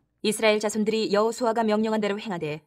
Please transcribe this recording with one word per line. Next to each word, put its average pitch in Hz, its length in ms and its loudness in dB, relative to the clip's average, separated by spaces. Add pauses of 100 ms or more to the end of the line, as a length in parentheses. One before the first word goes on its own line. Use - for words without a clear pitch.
(220)
이스라엘 214 360 2
자손들이 214 540 0
여호수아가 226 500 0
명령한 220 380 0
대로 202 180 -2
행하되 160 480 -8